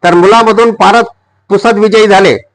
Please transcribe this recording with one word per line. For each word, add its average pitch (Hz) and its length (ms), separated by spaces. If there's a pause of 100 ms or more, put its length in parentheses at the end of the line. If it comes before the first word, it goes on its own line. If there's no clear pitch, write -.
तर 175 100
मुलामधून 220 580
पारत, 208 320 (440)
पुसद 202 300
विजयी 214 280
झाले. 185 320 (160)